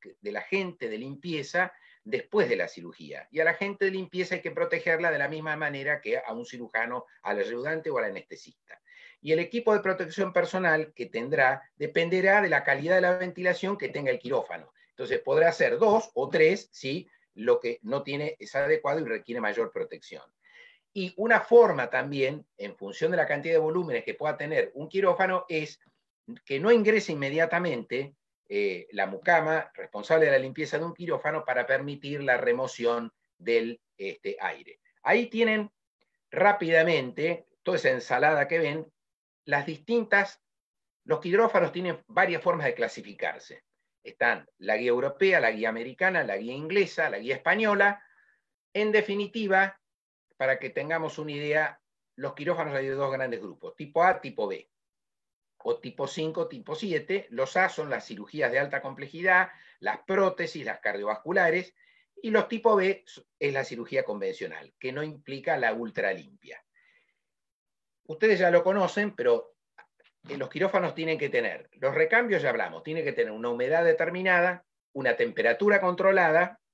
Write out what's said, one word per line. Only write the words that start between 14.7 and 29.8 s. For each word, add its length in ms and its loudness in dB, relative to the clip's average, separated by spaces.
Entonces 220 -2
podrá 320 4
ser 260 0
dos 380 4
o 120 -2
tres 440 2
si 360 -8
lo 240 2
que 240 -4
no 180 -4
tiene 380 -6
es 160 -14
adecuado 440 0
y 60 -6
requiere 340 -6
mayor 320 -2
protección. 520 -10
Y 260 -8
una 240 2
forma 500 6
también, 560 -2
en 180 -12
función 360 -4
de 60 0
la 100 2
cantidad 260 -2
de 60 6
volúmenes 440 -2
que 120 -6
pueda 200 -4
tener 380 -2
un 160 -10
quirófano, 580 2
es 320 -6
que 160 -4
no 120 4
ingrese 400 4
inmediatamente, 1040 -2
eh, 420 -2
la 140 0
mucama 720 2
responsable 500 0